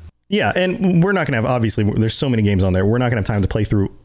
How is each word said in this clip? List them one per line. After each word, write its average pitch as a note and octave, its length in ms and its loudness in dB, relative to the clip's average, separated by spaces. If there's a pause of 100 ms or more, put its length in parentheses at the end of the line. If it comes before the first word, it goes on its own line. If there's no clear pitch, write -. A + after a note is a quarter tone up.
(280)
Yeah, F#3+ 300 0
and F#3 440 0
we're G3 120 2
not E3+ 140 -2
gonna C3+ 100 -2
have, A2 80 0
obviously, A2+ 400 0
there's A2 280 0
so - 140 -2
many A#2 160 2
games G2+ 220 2
on F#2 80 2
there. F#2 120 2
We're A2 120 2
not B2 100 0
gonna A#2 140 0
have F2+ 40 -4
time G#2 160 -2
to F#2 60 0
play A2 160 -2
through G2+ 260 0 (160)